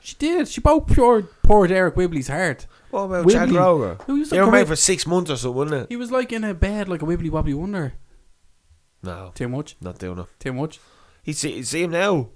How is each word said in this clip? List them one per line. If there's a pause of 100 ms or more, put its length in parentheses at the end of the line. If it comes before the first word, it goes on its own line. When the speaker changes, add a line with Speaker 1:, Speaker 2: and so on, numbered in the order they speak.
Speaker 1:
She
did.
She
broke
pure,
poor
Derek
Whibley's
heart. (240)
Speaker 2:
What
about
Speaker 1:
Whibley,
Speaker 2:
Chad
Kroger?
Speaker 1:
who
used
to
Speaker 2:
They
were
Speaker 1:
come
Speaker 2:
married
Speaker 1:
in
Speaker 2:
for
six
months
or
something,
wasn't
it?
Speaker 1:
He
was,
like,
in
a
bed
like
a
wibbly
wobbly
wonder. (1080)
Speaker 2:
No.
Speaker 1:
Too
much.
Speaker 2:
Not
doing
it. (120)
Speaker 1:
Too
much. (440)
Speaker 2:
He's,
see,
see
him
now.